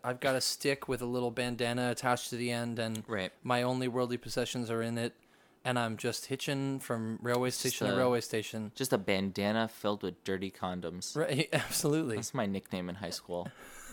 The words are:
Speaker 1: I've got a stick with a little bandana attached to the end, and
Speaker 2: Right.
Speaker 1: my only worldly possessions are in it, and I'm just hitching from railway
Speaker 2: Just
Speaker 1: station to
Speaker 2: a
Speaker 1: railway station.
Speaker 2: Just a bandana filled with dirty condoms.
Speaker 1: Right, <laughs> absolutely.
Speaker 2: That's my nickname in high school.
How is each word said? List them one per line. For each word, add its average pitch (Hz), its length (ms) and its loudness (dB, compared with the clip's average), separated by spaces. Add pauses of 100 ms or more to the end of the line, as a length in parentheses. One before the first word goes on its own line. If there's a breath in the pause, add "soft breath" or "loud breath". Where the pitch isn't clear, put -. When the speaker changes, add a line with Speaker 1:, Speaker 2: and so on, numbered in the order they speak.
Speaker 1:
I've 123 180 -2
got 135 160 4
a 127 40 2
stick - 480 0
with 123 140 0
a 123 40 -4
little 123 240 0
bandana 120 600 0
attached 123 400 2
to 123 60 -6
the 120 140 0
end, 120 280 0
and 113 280 0
Speaker 2:
Right. 98 240 0 (120)
Speaker 1:
my 123 200 4
only 127 260 2
worldly 123 280 0
possessions 120 540 -2
are 113 120 2
in 117 140 0
it, 117 180 -2 (500 soft breath)
and 123 140 2
I'm 113 200 0
just - 280 -2
hitching 139 540 0
from 113 400 -2
railway 123 280 2
Speaker 2:
Just - 120 -2
Speaker 1:
station 120 280 0
to - 60 4
Speaker 2:
a - 20 4
Speaker 1:
railway 123 260 4
station. 110 520 -4
Speaker 2:
Just - 180 0
a 123 60 6
bandana 101 720 2
filled 104 340 -2
with 92 220 -4
dirty 95 260 -2
condoms. 90 680 -6
Speaker 1:
Right, 147 340 2
<laughs> - 20 -2
absolutely. 147 640 2
Speaker 2:
That's 110 160 -6
my 120 140 0
nickname 95 420 -4
in 90 80 -6
high 95 140 -6
school. 87 400 -6 (420 loud breath)